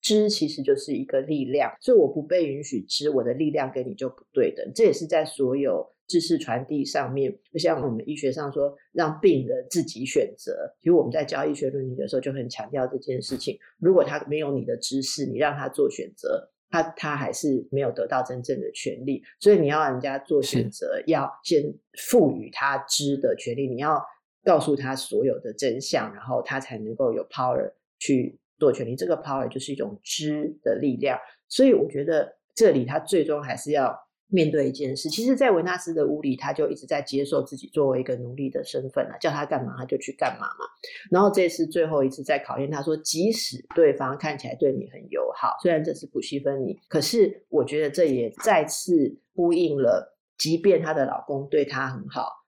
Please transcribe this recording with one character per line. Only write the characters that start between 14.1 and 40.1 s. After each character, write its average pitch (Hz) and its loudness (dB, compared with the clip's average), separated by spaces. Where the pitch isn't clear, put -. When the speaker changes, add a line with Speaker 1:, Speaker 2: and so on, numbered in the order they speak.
Speaker 1:
没 147 -4
有 147 -2
你 127 -2
的 117 -4
知 135 -4
识， 135 -4
你 135 -6
让 147 2
他 135 -6
做 139 2
选 - -10
择， - -4
他， 165 0
他 147 -6
还 - -4
是 135 -2
没 139 -2
有 127 0
得 120 -4
到 127 -2
真 127 -8
正 127 -4
的 - -8
权 117 -8
利。 135 -4
所 208 8
以 190 8
你 151 4
要 147 2
人 127 -4
家 135 -4
做 147 2
选 117 0
择， - -4
Speaker 2:
是。 95 -4
Speaker 1:
要 147 2
先 156 4
赋 180 4
予 87 -8
他 139 -2
知 143 0
的 135 2
权 - -8
利， 135 -2
你 127 -4
要 147 0
告 175 8
诉 147 2
他 135 -4
所 127 -2
有 123 0
的 117 -10
真 123 -2
相， - -4
然 - -18
后 123 -2
他 135 -6
才 127 -10
能 110 -8
够 123 2
有 - -4
power 127 -2
去 127 0
做 147 4
权 120 -4
利。 120 -6
这 175 -6
个 165 -2
power 135 -4
就 135 -8
是 135 -8
一 - -8
种 - -8
知 151 -6
的 - 2
力 135 0
量。 127 -2
所 262 6
以 254 8
我 175 4
觉 143 -4
得 156 0
这 208 8
里 131 2
他 135 -2
最 160 2
终 147 -2
还 135 -6
是 143 -6
要 139 0
面 165 4
对 139 2
一 131 0
件 135 -4
事， 151 -6
其 220 -2
实 262 4
在 254 6
维 170 4
纳 180 -2
斯 170 -8
的 151 2
屋 147 -2
里， 135 0
他 143 -6
就 147 0
一 147 -4
直 - -20
在 147 -2
接 139 -2
受 143 0
自 139 -8
己 - -16
作 147 2
为 131 2
一 - -2
个 127 -4
奴 123 -10
隶 135 -4
的 - -6
身 131 -6
份 127 -2
啊， 107 -14
叫 160 0
他 147 -4
干 139 -2
嘛 127 -8
他 127 -10
就 135 -2
去 - -10